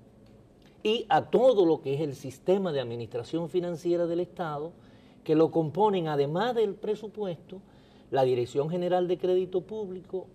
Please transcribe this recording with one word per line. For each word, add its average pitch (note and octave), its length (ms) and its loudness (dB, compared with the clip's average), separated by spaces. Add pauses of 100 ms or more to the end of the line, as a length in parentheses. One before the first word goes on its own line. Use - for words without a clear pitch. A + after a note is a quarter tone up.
(840)
Y A3 280 0
a D3+ 160 4
todo G#3+ 400 6
lo D#3+ 160 2
que C#3 100 -4
es C#3+ 80 -2
el C#3+ 140 -4
sistema F3+ 580 -2
de C#3 80 -2
administración A#2+ 720 -6
financiera F3 560 -2
del E3+ 140 -2
Estado, E3+ 520 -6 (520)
que D#3+ 100 2
lo D#3 160 6
componen, E3 580 0
además D#3 460 0
del G#3+ 200 0
presupuesto, G3+ 880 -8 (500)
la C3+ 120 2
Dirección B2+ 480 0
General F3+ 380 0
de F3+ 100 0
Crédito F#3 420 0
Público, F#3 760 -10